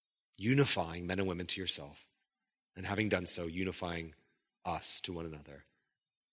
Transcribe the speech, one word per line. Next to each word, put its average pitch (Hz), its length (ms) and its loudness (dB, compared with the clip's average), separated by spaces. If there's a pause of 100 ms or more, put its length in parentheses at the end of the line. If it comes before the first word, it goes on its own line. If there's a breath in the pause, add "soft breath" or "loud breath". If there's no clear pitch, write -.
(360)
unifying 95 680 2
men 92 120 -2
and 95 100 2
women 87 180 -2
to - 140 0
yourself, 80 460 -2 (720)
and 92 80 -8
having 101 240 2
done 92 180 2
so, 87 200 2
unifying 85 680 -4 (520)
us 87 340 0
to - 120 -2
one 82 120 -6
another. 73 400 -14 (680)